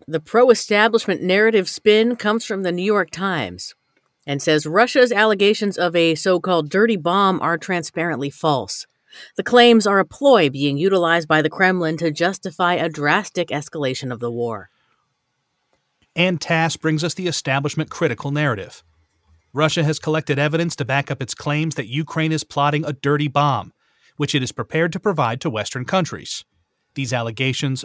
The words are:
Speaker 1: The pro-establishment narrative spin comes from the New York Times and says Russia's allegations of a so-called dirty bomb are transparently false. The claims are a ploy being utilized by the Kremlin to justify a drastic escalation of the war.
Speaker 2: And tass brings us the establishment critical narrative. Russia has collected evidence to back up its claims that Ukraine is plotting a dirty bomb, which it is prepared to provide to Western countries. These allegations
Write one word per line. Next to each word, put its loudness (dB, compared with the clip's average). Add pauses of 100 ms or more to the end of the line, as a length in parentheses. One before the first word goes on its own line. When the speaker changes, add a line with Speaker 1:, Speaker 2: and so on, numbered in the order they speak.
Speaker 1:
The -4
pro-establishment 2
narrative 2
spin 2
comes -2
from -6
the -2
New -4
York 0
Times -6 (540)
and -4
says 0
Russia's 2
allegations 2
of -2
a 4
so-called 0
dirty 2
bomb 2
are -2
transparently -6
false. -2 (520)
The -4
claims 6
are 4
a 4
ploy 4
being -2
utilized 2
by 4
the 2
Kremlin 0
to -2
justify -2
a -2
drastic -2
escalation -6
of -10
the -6
war. -6 (1500)
Speaker 2:
And 2
tass 0
brings 0
us -2
the -6
establishment -2
critical -4
narrative. -4 (680)
Russia 0
has 0
collected -2
evidence 0
to 0
back 0
up -6
its -8
claims -2
that -6
Ukraine -2
is -2
plotting 0
a -4
dirty 0
bomb, 0 (420)
which -4
it 2
is -6
prepared -4
to -6
provide -2
to -4
Western -6
countries. -4 (480)
These -6
allegations -4